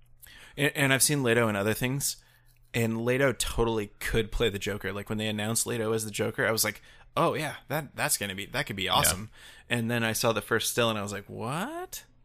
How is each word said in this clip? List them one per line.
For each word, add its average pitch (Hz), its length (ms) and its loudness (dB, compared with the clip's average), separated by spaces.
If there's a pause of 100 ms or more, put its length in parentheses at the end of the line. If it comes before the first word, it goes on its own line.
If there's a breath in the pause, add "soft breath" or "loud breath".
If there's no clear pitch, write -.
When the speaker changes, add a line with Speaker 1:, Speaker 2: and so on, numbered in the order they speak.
(580 loud breath)
Speaker 1:
and, 147 180 2
and 139 180 2
I've 131 100 4
seen 147 200 2
Leto 117 240 6
in 104 80 2
other 101 180 2
things, 127 440 -2 (560 soft breath)
and 113 320 0
Leto 131 260 4
totally 113 600 0 (100)
could 110 280 0
play 117 200 2
the 98 100 -4
Joker. 101 320 -4
Like, 101 160 -8
when 110 100 -4
they 107 100 -2
announced 107 380 0
Leto 113 280 -2
as 110 100 0
the 107 80 -10
Joker, 107 340 0
I 101 60 4
was 110 140 2
like, 107 160 -4 (340 loud breath)
"Oh, 151 200 2
yeah, 139 200 -6 (140)
that, 147 260 -6
that's 139 220 0
gonna 98 180 -4
be, 98 120 -8
that 139 180 -2
could 107 100 -6
be 95 80 -4
Speaker 2:
Yeah. 90 120 2
Speaker 1:
awesome." 107 340 2 (400 loud breath)
And 117 220 0
then 120 120 0
I 110 100 2
saw 117 180 2
the 107 100 0
first - 300 0
still, 117 180 2
and 107 80 0
I 101 60 -4
was 101 80 -6
like, 101 160 -8
"What?" 170 760 -8 (220)